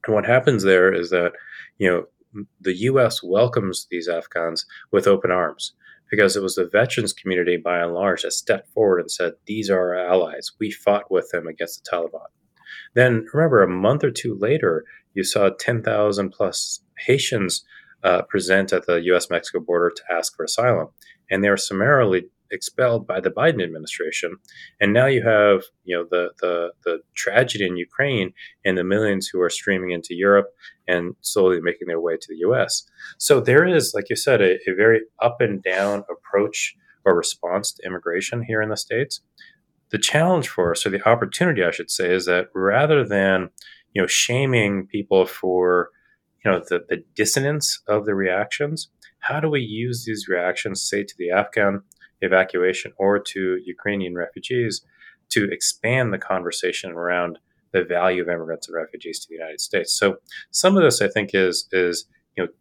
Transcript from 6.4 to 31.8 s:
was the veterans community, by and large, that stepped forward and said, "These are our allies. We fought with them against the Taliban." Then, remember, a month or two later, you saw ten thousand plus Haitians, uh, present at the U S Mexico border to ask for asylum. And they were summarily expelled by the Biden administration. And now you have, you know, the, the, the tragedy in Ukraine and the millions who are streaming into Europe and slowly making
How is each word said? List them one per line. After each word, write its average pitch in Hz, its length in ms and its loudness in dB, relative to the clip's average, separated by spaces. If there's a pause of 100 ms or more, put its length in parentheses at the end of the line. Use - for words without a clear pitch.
was 92 120 -4
the 87 160 -2
veterans 110 400 0
community, 90 460 0
by 87 220 -2
and 85 140 -2
large, 90 280 0
that 85 100 -4
stepped - 380 -4
forward 98 300 2
and 82 120 -6
said, 85 220 -4 (120)
"These 107 240 -6
are 90 260 2
our 90 120 -4
allies. 90 500 0
We 101 140 -6
fought 101 400 0
with 90 200 0
them 85 160 -6
against - 360 -10
the - 80 -10
Taliban." 85 360 -6 (680)
Then, 120 400 4
remember, 139 280 4
a 92 60 6
month 101 380 0
or 131 60 0
two 113 280 -6
later, 101 460 0 (280)
you 95 120 -2
saw 101 240 2
ten - 340 -4
thousand 104 460 0
plus - 500 -4 (200)
Haitians, 120 680 0 (380)
uh, 90 180 4
present 95 500 0
at 90 140 0
the 85 180 2
U 90 140 4
S - 120 -2
Mexico 87 300 -4
border 87 340 0
to - 160 -18
ask 85 260 -2
for 80 100 -6
asylum. 104 440 0 (400)
And 95 140 0
they 101 60 4
were 98 80 4
summarily 101 720 2 (200)
expelled - 560 -2
by - 140 -4
the 92 100 -2
Biden 127 320 0
administration. 82 760 -6 (420)
And 104 140 4
now 123 140 4
you 131 140 2
have, 104 420 4 (200)
you 90 140 -2
know, 85 120 -4
the, 87 200 0 (100)
the, 87 300 -2 (160)
the 82 140 -2 (140)
tragedy 107 540 0
in 90 80 -4
Ukraine 95 560 -2 (320)
and 95 140 0
the 87 80 -2
millions 98 420 0
who 92 140 -2
are 87 80 2
streaming 92 420 -4
into 85 240 -8
Europe 98 320 4 (400)
and 87 320 -2
slowly 92 400 2
making 87 300 -6